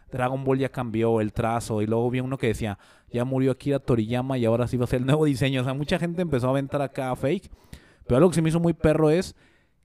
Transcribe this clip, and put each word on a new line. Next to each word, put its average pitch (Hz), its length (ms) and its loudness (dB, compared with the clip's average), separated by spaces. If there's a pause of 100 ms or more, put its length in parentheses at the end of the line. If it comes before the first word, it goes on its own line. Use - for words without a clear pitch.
(120)
Dragon 127 320 -4
Ball 135 140 2
ya 135 100 -2
cambió 113 540 0
el 107 100 -2
trazo. 113 480 -2
Y 107 60 0
luego 117 240 0
vi 127 100 -2
uno 131 160 -6
que 127 120 -2
decía, 104 300 -4 (320)
"Ya 120 140 -2
murió 131 280 0
Akira 139 260 -2
Toriyama 123 580 0
y 123 80 0
ahora 117 220 2
sí 120 100 -4
va 123 80 0
a 117 40 -4
ser 131 120 0
el 131 60 -2
nuevo 151 180 4
diseño". 135 380 0
O - 20 -2
sea, 135 80 -2
mucha 147 260 -2
gente 170 220 -4
empezó 139 280 0
a - 20 2
aventar 139 320 -2
acá 131 340 -6
fake. 156 340 -4 (560)
Pero 117 120 2
algo 175 120 8
que - 40 -6
se 165 80 2
me 160 80 2
hizo 165 100 0
muy 170 140 2
perro 156 360 2
es 175 240 0 (500)